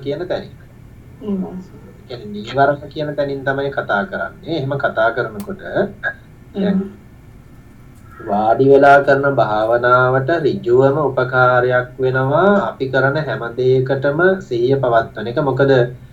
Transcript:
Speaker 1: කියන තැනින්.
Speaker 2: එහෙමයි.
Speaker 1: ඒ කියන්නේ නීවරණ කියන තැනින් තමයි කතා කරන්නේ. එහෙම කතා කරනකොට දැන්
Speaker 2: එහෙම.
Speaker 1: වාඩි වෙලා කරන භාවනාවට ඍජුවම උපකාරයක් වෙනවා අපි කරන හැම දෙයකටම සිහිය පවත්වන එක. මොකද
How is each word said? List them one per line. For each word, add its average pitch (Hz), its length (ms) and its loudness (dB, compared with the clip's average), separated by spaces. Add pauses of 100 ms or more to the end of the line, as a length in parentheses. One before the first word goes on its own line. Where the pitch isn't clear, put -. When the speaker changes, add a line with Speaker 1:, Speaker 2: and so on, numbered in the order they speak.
Speaker 1:
කියන 143 280 -8
තැනින්. - 260 -8 (640)
Speaker 2:
එහෙමයි. 196 300 -6 (600)
Speaker 1:
ඒ 123 60 -12
කියන්නේ - 160 -14
නීවරණ 139 560 -2
කියන 151 260 -8
තැනින් 139 300 -6
තමයි 139 260 -4
කතා 101 340 -4
කරන්නේ. 98 520 -8
එහෙම 135 220 -4
කතා 113 340 0
කරනකොට 104 460 -8
දැන් 196 300 -4 (640)
Speaker 2:
එහෙම. 190 260 -2 (1400)
Speaker 1:
වාඩි 110 480 0
වෙලා 139 340 8
කරන 139 320 2
භාවනාවට 123 960 2 (120)
ඍජුවම 127 560 2
උපකාරයක් 127 920 2 (100)
වෙනවා 135 500 2 (180)
අපි 131 240 -6
කරන 135 260 0
හැම 131 260 -6 (140)
දෙයකටම 135 640 0 (200)
සිහිය 127 360 0
පවත්වන 113 500 0
එක. 120 140 -6
මොකද 135 320 2 (400)